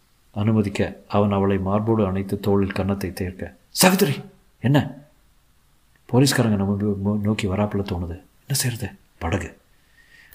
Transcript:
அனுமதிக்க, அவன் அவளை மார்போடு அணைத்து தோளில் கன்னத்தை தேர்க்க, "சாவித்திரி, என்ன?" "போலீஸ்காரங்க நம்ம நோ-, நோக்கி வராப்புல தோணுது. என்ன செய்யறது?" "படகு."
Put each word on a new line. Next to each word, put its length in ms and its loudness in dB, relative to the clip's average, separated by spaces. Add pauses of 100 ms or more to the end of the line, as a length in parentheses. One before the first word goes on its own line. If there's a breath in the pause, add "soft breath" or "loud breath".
(320)
அனுமதிக்க, 760 0
அவன் 240 2
அவளை 260 2
மார்போடு 480 0
அணைத்து 340 -2
தோளில் 320 2
கன்னத்தை 400 -2
தேர்க்க, 440 -8 (260)
"சாவித்திரி, 420 2 (360)
என்ன?" 340 2 (1160)
"போலீஸ்காரங்க 440 4
நம்ம 260 0
நோ-, 380 0
நோக்கி 280 0
வராப்புல 340 0
தோணுது. 340 -4 (240)
என்ன 120 -8
செய்யறது?" 420 -4 (240)
"படகு." 400 -4 (760 soft breath)